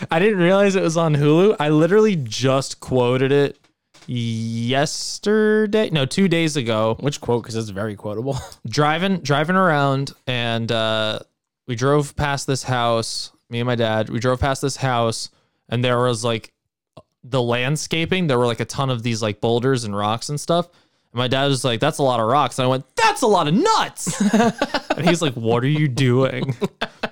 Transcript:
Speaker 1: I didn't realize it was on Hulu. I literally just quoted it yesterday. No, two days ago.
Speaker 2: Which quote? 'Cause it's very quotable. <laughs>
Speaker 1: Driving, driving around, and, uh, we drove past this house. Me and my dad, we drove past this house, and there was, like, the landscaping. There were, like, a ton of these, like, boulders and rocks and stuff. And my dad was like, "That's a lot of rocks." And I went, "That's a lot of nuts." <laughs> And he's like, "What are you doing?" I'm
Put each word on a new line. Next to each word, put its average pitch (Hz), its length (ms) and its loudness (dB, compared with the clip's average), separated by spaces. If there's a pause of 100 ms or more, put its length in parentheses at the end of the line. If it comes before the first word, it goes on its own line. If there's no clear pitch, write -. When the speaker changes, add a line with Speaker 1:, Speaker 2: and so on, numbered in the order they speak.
(100)
Speaker 1:
I 165 80 2
didn't 196 220 2
realize 190 360 4
it 180 60 2
was 170 160 0
on 165 180 2
Hulu. 156 420 4
I 151 120 0
literally 185 460 4
just 131 640 -2
quoted 127 520 2
it 143 260 2 (1000)
yesterday. 214 1300 0
No, 147 160 0
two 190 220 2
days 165 280 2
ago. 113 440 0
Speaker 2:
Which 143 200 -4
quote? 120 240 -2
'Cause 110 120 -10
it's 113 140 -6
very 101 260 -6
quotable. 113 420 -6 (140)
<laughs> - 160 -16
Speaker 1:
Driving, 160 500 0
driving 151 380 0
around, 143 560 0 (140)
and, 117 440 -2
uh, 110 500 0 (460)
we 123 100 -6
drove 143 400 0
past 143 300 -4
this 135 180 -2
house. 117 680 -2 (160)
Me 120 120 -6
and 120 60 -2
my 123 80 0
dad, 110 360 0
we 123 80 -4
drove 127 220 0
past 135 220 -2
this 139 140 -4
house, 120 540 -2 (380)
and 123 160 -2
there 123 140 2
was, 120 260 0
like, 117 280 -4 (720)
the 127 180 -2
landscaping. 151 840 -2
There 131 120 2
were, 123 80 2
like, 117 140 -2
a 123 40 -2
ton 135 260 -4
of 117 120 -4
these, 113 200 -4
like, 107 180 -4
boulders 120 440 0
and 101 120 -6
rocks 107 320 -4
and 147 120 -6
stuff. 170 260 -2 (460)
And 117 60 -6
my 127 100 -2
dad 135 200 0
was 135 160 0
like, 117 160 -2
"That's 151 180 0
a 156 40 0
lot 123 180 2
of 110 80 0
rocks." 135 300 0
And 127 80 0
I - 20 2
went, 131 160 -2 (120)
"That's 440 260 0
a 269 40 2
lot 175 220 4
of 151 60 2
nuts." 285 640 0 (140)
<laughs> 269 640 0
And - 120 0
he's 170 140 2
like, 139 120 -2
"What 117 300 0
are 135 40 0
you 151 200 2
doing?" 127 680 0 (280)
I'm - 300 -8